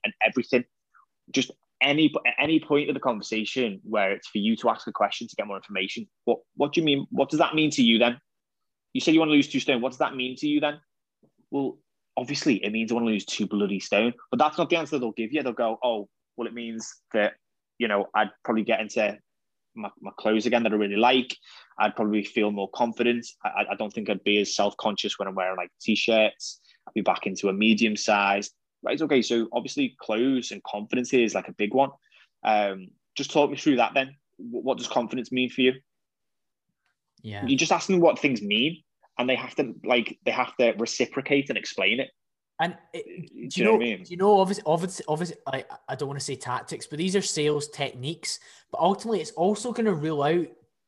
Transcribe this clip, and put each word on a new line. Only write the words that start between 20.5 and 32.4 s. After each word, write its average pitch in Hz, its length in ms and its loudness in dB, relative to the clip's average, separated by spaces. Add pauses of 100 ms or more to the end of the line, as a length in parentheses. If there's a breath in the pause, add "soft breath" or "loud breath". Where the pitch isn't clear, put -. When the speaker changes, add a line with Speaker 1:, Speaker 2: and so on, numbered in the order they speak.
Speaker 1:
that 110 100 0
I 110 40 2
really 101 200 0
like. 123 400 2 (420 loud breath)
I'd 107 160 0
probably 107 300 0
feel 104 280 0
more 98 220 -4
confident. 120 520 0 (180)
I, 104 60 -2
I, 101 220 -2
I - 20 -4
don't 104 180 -6
think 104 160 -8
I'd 98 160 -4
be 104 160 4
as 98 160 0
self-conscious - 640 -2
when 95 100 -4
I'm 95 60 -8
wearing, 92 240 -2
like, 90 120 -8 (120)
t-shirts. 110 800 2 (280 soft breath)
I'd - 60 -20
be 107 80 -2
back - 240 0
into 98 240 -2
a - 20 0
medium 107 440 2
size." 101 540 2 (320)
Right, 139 200 -2
okay, 139 180 4
so 117 320 0
obviously 127 480 -4
clothes 120 520 0
and 101 100 -14
confidence 123 500 -4
is, 117 220 4
like, 95 140 -2
a 98 60 -14
big 104 200 -4
one. 139 160 4 (540 soft breath)